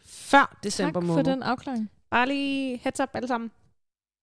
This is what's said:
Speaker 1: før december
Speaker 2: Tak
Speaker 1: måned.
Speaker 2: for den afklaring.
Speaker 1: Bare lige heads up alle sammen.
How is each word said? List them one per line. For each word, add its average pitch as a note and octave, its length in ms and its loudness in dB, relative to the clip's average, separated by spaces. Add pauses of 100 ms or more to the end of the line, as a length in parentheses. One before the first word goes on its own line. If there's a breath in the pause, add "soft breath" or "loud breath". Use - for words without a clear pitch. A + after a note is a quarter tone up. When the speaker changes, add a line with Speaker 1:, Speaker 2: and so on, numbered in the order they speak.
Speaker 1:
før - 580 2
december F#3 360 -2
Speaker 2:
Tak F3 80 0
Speaker 1:
måned. E3 180 2
Speaker 2:
for - 60 2
den C4 120 -2
afklaring. A#3+ 460 -4 (220)
Speaker 1:
Bare A#3+ 160 2
lige C4+ 500 -2
heads C4 220 -4
up C4+ 140 -2
alle A3+ 140 -6
sammen. A#3 240 -4 (720)